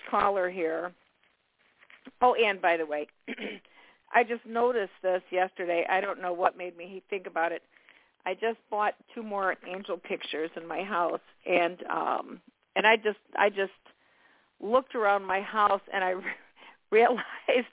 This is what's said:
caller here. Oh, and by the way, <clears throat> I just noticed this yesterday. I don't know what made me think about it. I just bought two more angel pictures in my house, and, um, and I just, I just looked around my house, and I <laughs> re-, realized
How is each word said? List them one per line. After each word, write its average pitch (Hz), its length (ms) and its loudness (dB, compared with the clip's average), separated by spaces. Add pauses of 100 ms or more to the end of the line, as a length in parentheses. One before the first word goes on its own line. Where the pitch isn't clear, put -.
caller 202 400 2
here. 170 420 -4 (1300)
Oh, 247 140 6
and 202 260 2
by 170 160 4
the 160 80 -2
way, 147 220 -6 (200)
<clears throat> - 80 -10 (800)
I 240 100 6
just 233 220 -4
noticed 233 460 0 (100)
this 180 200 0 (100)
yesterday. 180 580 0
I 185 120 2
don't 185 200 -6
know 180 120 -4
what 175 240 0
made 175 180 -10
me 185 340 -14
think 190 180 -8
about 170 240 -2
it. 165 100 -8 (640)
I 185 80 -4
just 220 240 -4 (120)
bought 208 260 -2 (200)
two 233 80 -10
more 196 320 -2 (120)
angel 190 300 -8
pictures 160 600 -6
in 165 100 -12
my 165 160 -6
house, 170 380 -2 (240)
and, 175 320 2 (120)
um, - 520 -4 (340)
and 196 100 2
I 226 120 8
just, 208 220 -2 (180)
I 208 120 4
just 196 220 -2 (880)
looked 247 320 0
around 202 320 2
my 190 160 0
house, 202 400 2 (120)
and 190 100 0
I 185 60 2
<laughs> - 20 0
re-, 185 120 -4 (680)
realized 226 320 6 (500)